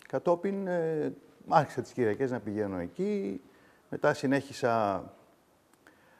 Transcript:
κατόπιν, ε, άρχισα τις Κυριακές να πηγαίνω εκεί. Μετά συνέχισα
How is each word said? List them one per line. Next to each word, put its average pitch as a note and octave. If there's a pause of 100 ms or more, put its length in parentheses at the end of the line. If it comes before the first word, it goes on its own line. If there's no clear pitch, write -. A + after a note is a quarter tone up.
κατόπιν, F3+
ε, D#3+ (340)
άρχισα D3
τις -
Κυριακές B2
να A#2+
πηγαίνω G#2
εκεί. G3 (480)
Μετά -
συνέχισα A#2 (1160)